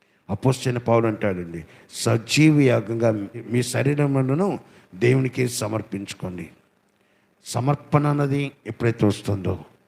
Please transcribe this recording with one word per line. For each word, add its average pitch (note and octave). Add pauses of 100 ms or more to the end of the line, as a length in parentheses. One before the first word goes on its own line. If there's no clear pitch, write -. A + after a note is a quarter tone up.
(300)
అపోస్తలుడైన B2+
పౌలు A#2
అంటాడండి, F2+ (280)
"సజీవ D3
యాగంగా A2+ (240)
మీ A#2+
శరీరములను C#3 (360)
దేవునికి B2+
సమర్పించుకోండి." G2 (960)
సమర్పణ C#3+
అన్నది C#3+ (140)
ఎప్పుడైతే A2+
వస్తుందో G2 (300)